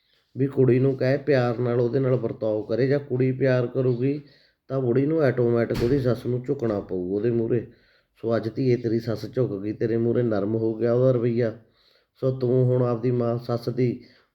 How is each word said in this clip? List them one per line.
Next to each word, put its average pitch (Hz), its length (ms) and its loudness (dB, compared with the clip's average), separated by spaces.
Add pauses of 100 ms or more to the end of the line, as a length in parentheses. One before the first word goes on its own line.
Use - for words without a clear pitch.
(360)
ਵੀ 131 100 0
ਕੁੜੀ 131 320 4
ਨੂੰ 131 180 2
ਕਹਿ 131 200 0
ਪਿਆਰ 127 400 0
ਨਾਲ 123 240 0
ਉਹਦੇ 120 180 0
ਨਾਲ 131 160 2
ਵਰਤਾਓ 107 480 -2
ਕਰੇ, 113 240 0
ਜਾਂ 143 120 2
ਕੁੜੀ 131 320 0
ਪਿਆਰ 131 360 2
ਕਰੂਗੀ 131 540 0 (460)
ਤਾਂ 135 140 -4
ਬੁੜੀ 131 240 2
ਨੂੰ 160 160 0
ਆਟੋਮੈਟਿਕ 117 640 2
ਉਹਦੀ 131 160 2
ਸੱਸ 123 260 0
ਨੂੰ 123 180 -2
ਝੁਕਣਾ 117 360 -2
ਪਊ 92 360 -4
ਉਹਦੇ 110 160 0
ਮੂਹਰੇ। 117 360 0 (540)
ਸੋ 113 140 0
ਅੱਜ 110 200 -2
ਧੀਏ 127 200 2
ਤੇਰੀ 117 240 -2
ਸੱਸ 110 360 -6
ਝੁਕ 104 280 -2
ਗਈ, 107 100 -6
ਤੇਰੇ 113 240 -2
ਮੂਹਰੇ 117 260 2
ਨਰਮ 107 320 0
ਹੋ 113 200 -2
ਗਿਆ 117 180 0
ਉਹਦਾ 127 180 4
ਰਵੱਈਆ। 117 480 0 (560)
ਸੋ 131 240 -2
ਤੂੰ 127 260 2
ਹੁਣ 127 180 2
ਆਪਦੀ 120 280 0
ਮਾਂ, 120 260 0
ਸੱਸ 120 320 -4
ਦੀ 120 340 -2 (320)